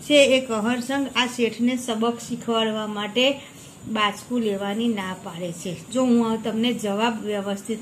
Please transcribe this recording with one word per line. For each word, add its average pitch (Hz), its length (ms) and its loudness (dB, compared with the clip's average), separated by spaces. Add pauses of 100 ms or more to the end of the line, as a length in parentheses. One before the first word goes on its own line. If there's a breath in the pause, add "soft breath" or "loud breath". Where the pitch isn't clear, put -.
છે 294 100 2
એ 262 320 8
કહરસંગ 247 680 0
આ 240 100 2
શેઠને 240 520 0
સબક 233 420 -2
શીખવાડવા 220 680 -2
માટે 208 540 0 (460 loud breath)
બાચકું 214 540 -2
લેવાની 208 460 0
ના 190 360 -2
પાડે 175 280 -8
છે. - 400 -10
જો 254 140 2
હું 233 240 6
હવે 226 80 0
તમને 226 360 0
જવાબ 214 520 -2
વ્યવસ્થિત 208 560 -4